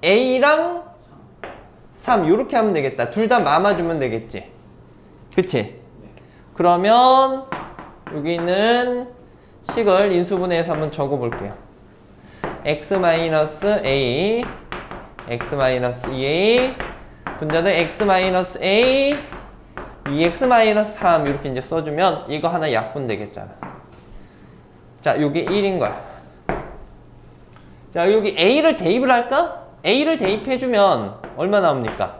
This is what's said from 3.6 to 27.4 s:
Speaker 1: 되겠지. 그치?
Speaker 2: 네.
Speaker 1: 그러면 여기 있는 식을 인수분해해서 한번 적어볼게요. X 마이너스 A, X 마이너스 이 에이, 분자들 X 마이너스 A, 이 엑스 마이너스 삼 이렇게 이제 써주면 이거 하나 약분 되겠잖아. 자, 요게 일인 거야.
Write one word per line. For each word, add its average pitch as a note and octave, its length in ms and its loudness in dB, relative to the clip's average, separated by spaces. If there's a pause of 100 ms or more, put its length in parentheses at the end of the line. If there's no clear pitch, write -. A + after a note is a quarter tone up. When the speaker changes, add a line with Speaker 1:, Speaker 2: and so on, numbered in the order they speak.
Speaker 1:
되겠지. A2+ 500 -6 (840)
그치? F3+ 280 0
Speaker 2:
네. - 120 -8 (800)
Speaker 1:
그러면 B3+ 920 4 (680)
여기 D#3 200 -4
있는 A#3 760 0 (640)
식을 G3+ 400 4
인수분해해서 F3 600 0
한번 D3+ 200 -2
적어볼게요. A#2+ 600 -4 (1120)
X D3+ 280 -4
마이너스 E3 880 0
A, C#3 600 0 (840)
X A#2+ 280 -6
마이너스 B2 560 0
이 B2+ 120 -4
에이, A3+ 520 2 (640)
분자들 E3 320 0
X E3 320 0
마이너스 F#3 600 0
A, C4 520 2 (960)
이 D3+ 140 0
엑스 E3+ 200 0
마이너스 G#3+ 500 2
삼 E3 320 2
이렇게 C#3 240 -4
이제 B2+ 100 -4
써주면 D#3+ 680 -2
이거 D3+ 200 -4
하나 D#3 240 -2
약분 A#2+ 340 -4
되겠잖아. G#2 420 -8 (1500)
자, C#3 200 0
요게 D3 220 0
일인 G3 360 0
거야. A2+ 220 -4 (1900)